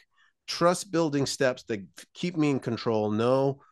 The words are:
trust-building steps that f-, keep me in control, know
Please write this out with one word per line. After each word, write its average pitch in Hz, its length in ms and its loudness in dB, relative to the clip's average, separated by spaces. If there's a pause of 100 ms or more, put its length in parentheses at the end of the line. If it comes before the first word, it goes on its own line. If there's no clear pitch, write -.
(480)
trust-building 165 800 0
steps 127 360 -2
that 107 180 -4 (160)
f-, - 80 -20 (100)
keep 175 200 -4
me 151 140 2
in 135 100 0
control, 110 520 -2
know 135 500 2 (100)